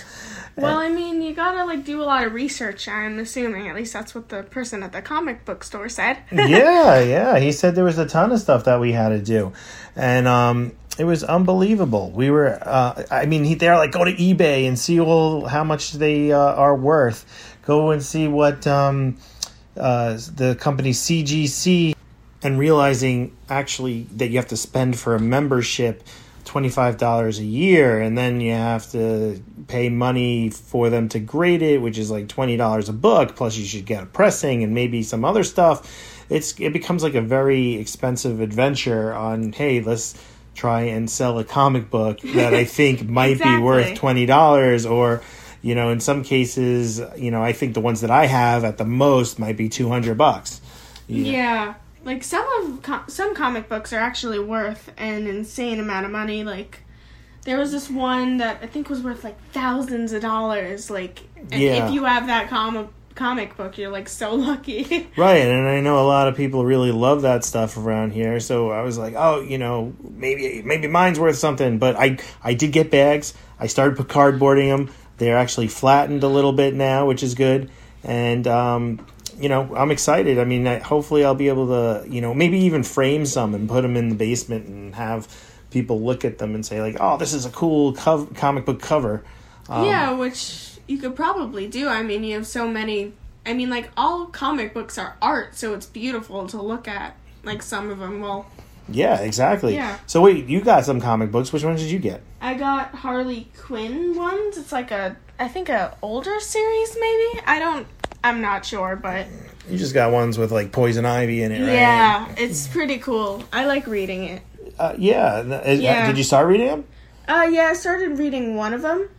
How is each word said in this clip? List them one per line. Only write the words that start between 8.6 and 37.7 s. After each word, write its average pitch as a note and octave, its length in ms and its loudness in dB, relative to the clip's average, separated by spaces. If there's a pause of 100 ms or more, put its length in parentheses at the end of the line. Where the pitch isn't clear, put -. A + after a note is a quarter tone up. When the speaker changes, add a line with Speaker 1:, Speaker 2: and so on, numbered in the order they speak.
Speaker 2:
that B2 160 4
we A#2+ 120 2
had A2+ 180 2
to G#2+ 120 0
do. G#2 320 0 (420)
And, B2+ 320 2
um, A#2+ 440 2 (260)
it D#3 60 -2
was E3 200 2
unbelievable. F3+ 840 2
We B2 220 0
were, D3 280 4
uh, B2+ 520 0
I C3 160 0
mean, D#3 160 2
he, D#3 100 2
they're E3+ 240 4
like, D3+ 140 2
"Go - 120 2
to C#3 80 2
eBay D#3+ 560 4
and B2+ 120 -2
see E3+ 200 2
all, D#3+ 460 4
how D3+ 180 -2
much D#3 280 -2
they, D3 400 2
uh, C#3+ 80 6
are C#3 360 4
worth. C3 480 2 (400)
Go D#3 280 2
and D3 100 0
see D#3 260 -2
what, D3 380 2
um, C#3 520 2 (640)
uh, A#2+ 380 0 (160)
the B2+ 260 0
company C3+ 320 0
C E3 300 0
G D3 240 0
C," E3+ 480 2 (480)
and C3+ 160 -2
realizing C3+ 800 2 (100)
actually C3 680 -6
that A#2+ 140 -2
you A#2+ 80 0
have A#2+ 100 -2
to A2 100 -6
spend B2+ 400 -2
for A#2 160 -2
a A2 60 2
membership B2 800 0 (440)
twenty-five B2+ 520 0
dollars A#2 420 0
a G#2+ 40 -6
year, B2+ 580 4
and A2+ 160 0
then B2 240 0
you A#2 120 0
have A2+ 380 -2
to A2 480 -2 (280)
pay B2 220 -2
money B2 600 0
for A#2+ 400 -2
them A2+ 200 0
to A2 100 -4
grade E3 420 2
it, D3 200 4
which A2+ 160 -4
is, G#2+ 120 -4
like, G#2 200 -6
twenty B2+ 260 -2
dollars A2 320 0
a G#2+ 60 -6
book, E3 420 4
plus A2 220 -4
you G#2 80 -6
should G2+ 200 -10
get G#2 180 -6
a - 20 -14
pressing C3+ 580 2
and G#2+ 100 -2
maybe A#2+ 300 -2
some A2+ 220 -4
other G3 180 2
stuff. - 840 0
It's, - 280 -4
it D#3 140 -4
becomes, E3 320 -2
like, C#3+ 120 0
a A2+ 60 2
very C3 540 2